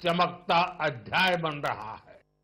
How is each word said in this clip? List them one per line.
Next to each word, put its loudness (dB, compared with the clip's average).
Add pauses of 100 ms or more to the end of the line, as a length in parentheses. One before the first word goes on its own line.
चमकता 2 (200)
अध्याय 0
बन -4
रहा -4
है. -18 (300)